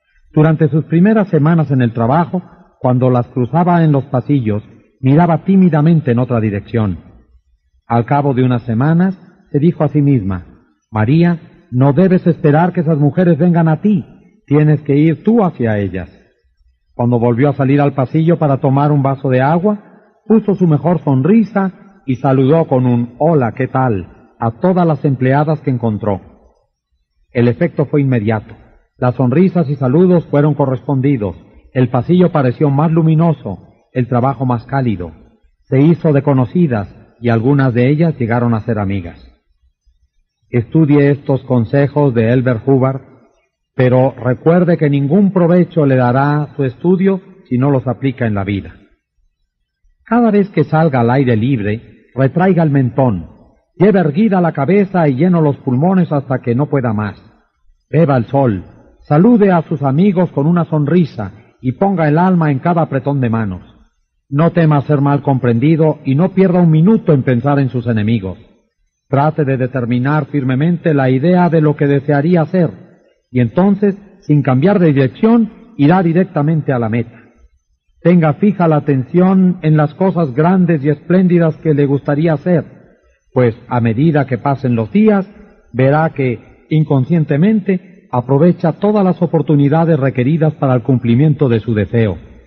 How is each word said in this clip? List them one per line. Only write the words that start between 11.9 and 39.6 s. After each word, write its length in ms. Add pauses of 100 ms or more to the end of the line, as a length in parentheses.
debes 340
esperar 460
que 80
esas 160
mujeres 400
vengan 300
a 140
ti, 240 (400)
tienes 360
que 140
ir 280
tú 200
hacia 340
ellas". 320 (840)
Cuando 260
volvió 300
a 40
salir 260
al 140
pasillo 440
para 200
tomar 340
un 120
vaso 260
de 120
agua, 380 (460)
puso 300
su 120
mejor 320
sonrisa 1040
y 100
saludó 520
con 180
un 340
"Hola, 340
¿qué 140
tal?" 720
a 120
todas 340
las 200
empleadas 560
que 100
encontró. 500 (1080)
El 160
efecto 380
fue 160
inmediato. 520 (440)
Las 180
sonrisas 540
y 60
saludos 500
fueron 300
correspondidos. 840 (360)
El 160
pasillo 420
pareció 380
más 220
luminoso, 680 (340)
el 140
trabajo 380
más 200
cálido. 460 (500)
Se 200
hizo 320
de 80
conocidas 720 (260)
y 100
algunas 440
de 160
ellas 300
llegaron 340
a 80
ser 160
amigas. 460 (1300)